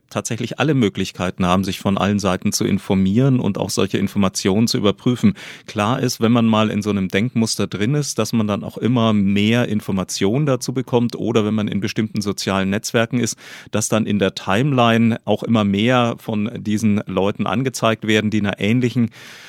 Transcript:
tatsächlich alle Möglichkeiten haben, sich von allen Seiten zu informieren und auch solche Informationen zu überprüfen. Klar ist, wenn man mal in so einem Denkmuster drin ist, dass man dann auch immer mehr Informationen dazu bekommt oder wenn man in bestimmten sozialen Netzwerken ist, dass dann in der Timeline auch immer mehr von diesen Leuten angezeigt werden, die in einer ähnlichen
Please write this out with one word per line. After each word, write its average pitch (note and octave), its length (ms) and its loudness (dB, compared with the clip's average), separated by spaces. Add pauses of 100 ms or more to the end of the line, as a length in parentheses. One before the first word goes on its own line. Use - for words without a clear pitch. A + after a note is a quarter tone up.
tatsächlich - 520 -6
alle C#3+ 140 2
Möglichkeiten F#2+ 720 0
haben, F#2 200 2
sich F#2 160 -6
von G2 180 0
allen G2+ 220 0
Seiten F#2 320 0
zu - 120 -2
informieren G2+ 760 2
und G2+ 180 -2
auch - 120 -2
solche G#2 280 0
Informationen G2+ 680 0
zu B2+ 100 -2
überprüfen. G#2 560 2 (320)
Klar G#2 320 0
ist, - 220 -2
wenn A2+ 100 4
man A#2 160 4
mal G#2+ 240 4
in G2+ 100 -2
so G#2 100 -2
einem G2 180 0
Denkmuster A2 580 0
drin G#2+ 300 -2
ist, C#3+ 240 -2
dass A2 120 -2
man A2+ 140 0
dann G2+ 160 -2
auch - 160 -12
immer A2+ 360 2
mehr G#2 540 2
Informationen G#2 800 -2
dazu C3 260 -2
bekommt B2 440 0
oder G#2+ 280 0
wenn G#2+ 100 0
man G#2+ 120 0
in G#2 140 -4
bestimmten G#2+ 400 -4
sozialen G2 500 -2
Netzwerken A2+ 480 -2
ist, A#2+ 180 -4 (360)
dass G#2+ 160 -2
dann G#2+ 180 0
in G#2 140 0
der F#2+ 160 2
Timeline A#2 880 2
auch G#2 180 0
immer A#2 220 2
mehr A#2 540 2
von G#2+ 360 -6
diesen G#2 540 0
Leuten G2 400 -2
angezeigt A2+ 580 -2
werden, G#2+ 240 2
die G#2+ 80 0
in G2+ 80 0
einer - 140 -4
ähnlichen A#2 500 0 (380)